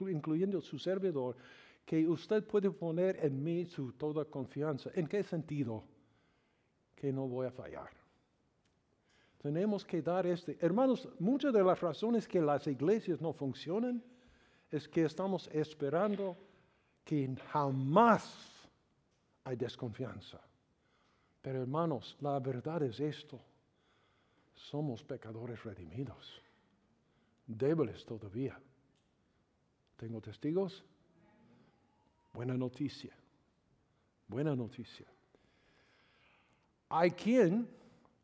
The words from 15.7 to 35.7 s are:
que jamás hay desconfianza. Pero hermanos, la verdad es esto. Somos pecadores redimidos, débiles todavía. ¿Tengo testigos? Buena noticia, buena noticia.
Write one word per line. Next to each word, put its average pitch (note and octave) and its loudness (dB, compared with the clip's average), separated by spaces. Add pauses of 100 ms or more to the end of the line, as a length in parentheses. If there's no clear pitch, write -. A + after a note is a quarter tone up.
que C3+ 0 (180)
jamás D3 4 (760)
hay C3 -4
desconfianza. A2 -6 (1000)
Pero C3 -4
hermanos, C#3 -2
la C#3+ 0
verdad C3+ -4
es A#2 -2
esto. C#3+ -6 (1120)
Somos D3 -6
pecadores A2+ -12
redimidos, G2 -12 (1040)
débiles C3+ 0
todavía. A2 -8 (1400)
¿Tengo A2+ -8
testigos? D#3 -4 (1500)
Buena B2 -4
noticia, B2+ -6 (1120)
buena C#3 0
noticia. A#2+ -8 (1800)